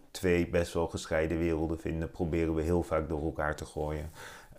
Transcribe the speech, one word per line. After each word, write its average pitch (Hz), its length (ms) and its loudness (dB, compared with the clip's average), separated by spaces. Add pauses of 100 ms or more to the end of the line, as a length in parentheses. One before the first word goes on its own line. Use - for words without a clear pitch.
(120)
twee 87 380 4
best 87 240 2
wel 82 140 0
gescheiden 82 500 0
werelden 80 420 0
vind, 80 320 -4
proberen 82 440 2
we 78 60 2
heel 85 220 4
vaak 78 260 0
door 78 140 -2
elkaar 76 320 0
te 85 100 -8
gooien. 76 460 -4 (480)